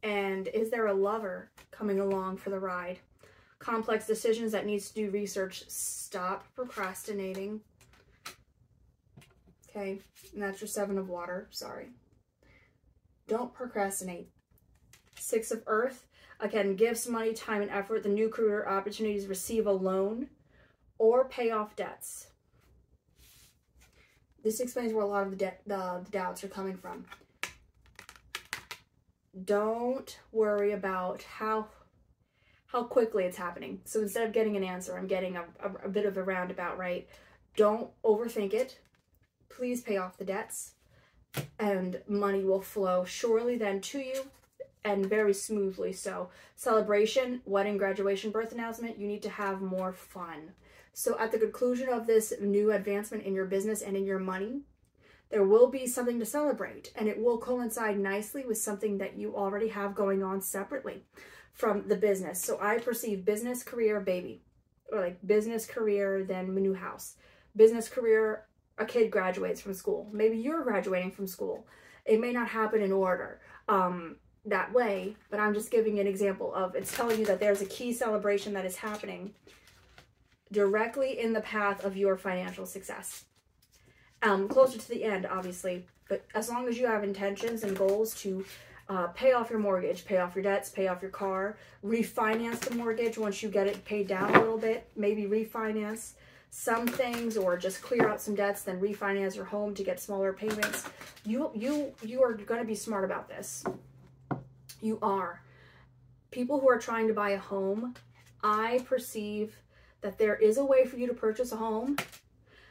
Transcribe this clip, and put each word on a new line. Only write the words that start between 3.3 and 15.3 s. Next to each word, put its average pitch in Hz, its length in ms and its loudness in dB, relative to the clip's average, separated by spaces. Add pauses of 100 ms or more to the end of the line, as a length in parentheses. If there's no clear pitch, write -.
Complex 220 480 0
decisions 220 460 0
that 202 140 0
needs 202 240 -2
to - 40 -20
do 214 180 -2
research. 190 580 -4
Stop - 840 -6
procrastinating. 196 1080 -6 (2000)
Okay, 196 300 -6 (340)
and 202 80 -8
that's 196 200 -4
your 214 80 -10
Seven 202 280 -2
of 185 120 -4
Water, 180 400 -6
sorry. - 380 -12 (1400)
Don't 247 260 -2
procrastinate. 190 760 -6 (880)
Six - 320 -2